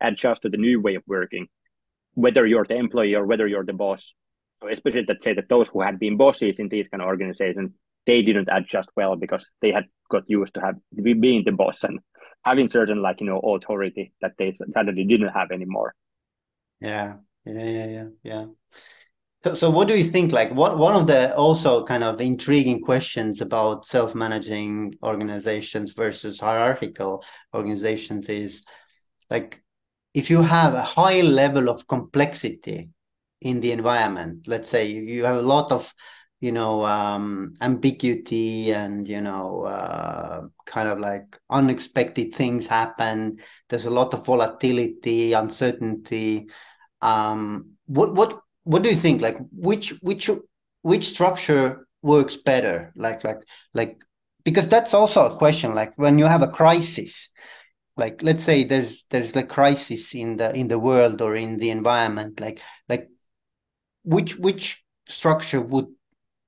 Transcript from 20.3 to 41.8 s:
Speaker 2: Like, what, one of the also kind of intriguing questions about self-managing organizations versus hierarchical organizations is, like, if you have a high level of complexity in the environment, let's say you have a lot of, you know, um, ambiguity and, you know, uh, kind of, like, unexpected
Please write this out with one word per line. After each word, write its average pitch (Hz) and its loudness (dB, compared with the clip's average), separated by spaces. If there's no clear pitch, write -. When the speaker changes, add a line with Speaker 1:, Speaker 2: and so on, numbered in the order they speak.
Speaker 2:
Like, 117 2
what, 156 2
one 185 4
of 165 4
the 135 4
also 147 4
kind 123 -2
of 110 -2
intriguing 127 0
questions 113 -2
about 107 -2
self-managing 110 -4
organizations 104 -6
versus 107 -6
hierarchical 110 -2
organizations 107 -6
is, 104 -8
like, - -6
if 143 -2
you 165 6
have 165 4
a 127 -2
high 185 2
level 139 4
of - -6
complexity 123 -4
in 127 -4
the 120 0
environment, 104 -2
let's 113 -6
say 110 0
you 110 -6
have 127 0
a 120 -2
lot 143 2
of, - -2
you 123 -4
know, 110 -2
um, 101 -4
ambiguity 113 -2
and, 101 -6
you 104 -8
know, 95 -8
uh, 82 -8
kind 110 -4
of, 101 -4
like, 101 -10
unexpected 127 -2